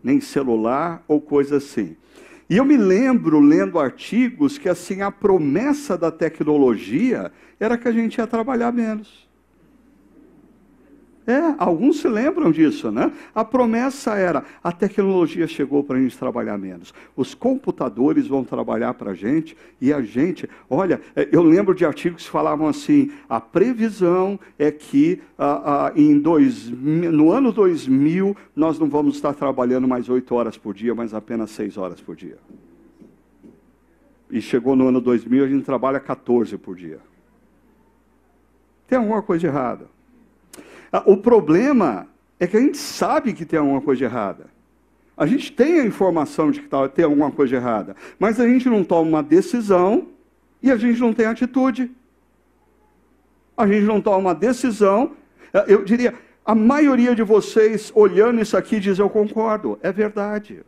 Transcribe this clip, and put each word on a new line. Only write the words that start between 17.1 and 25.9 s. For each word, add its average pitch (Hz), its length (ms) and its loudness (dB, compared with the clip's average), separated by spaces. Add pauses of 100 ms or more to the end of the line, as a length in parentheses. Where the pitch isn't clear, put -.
Os 131 200 -6
computadores 143 920 -2
vão 135 180 -2
trabalhar 117 520 -4
pra 101 180 -10
gente 135 420 -4 (240)
e 131 140 0
a 143 80 -2
gente." 123 480 -4 (180)
Olha, 151 320 -2 (160)
é, 143 160 -2
eu 165 120 4
lembro 185 320 4
de 175 100 0
artigos 165 400 -6
que - 60 -18
falavam 156 360 -2
assim: 143 440 2 (180)
"A 117 100 -2
previsão 190 1000 0 (180)
é 151 140 0
que, 151 500 0 (160)
ah, 143 260 -2
ah, 143 320 -2